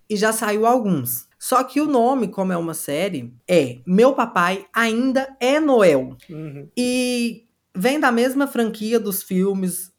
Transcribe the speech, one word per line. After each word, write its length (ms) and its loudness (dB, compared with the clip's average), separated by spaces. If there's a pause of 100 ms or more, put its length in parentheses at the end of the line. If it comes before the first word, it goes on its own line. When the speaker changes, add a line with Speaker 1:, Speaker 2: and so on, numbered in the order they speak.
Speaker 1:
e 80 -4
já 160 2
saiu 320 -2
alguns. 640 0 (100)
Só 240 0
que 160 -2
o 80 0
nome, 420 2
como 220 -4
é 60 -2
uma 160 -4
série, 640 -6 (120)
é 400 2
Meu 280 6
Papai 580 0
Ainda 680 0
é 200 2
Noel. 560 4 (140)
Speaker 2:
Uhum. 440 -14
Speaker 1:
E 720 -2 (320)
vem 240 0
da 100 2
mesma 360 0
franquia 520 -2
dos 240 -4
filmes, 760 -2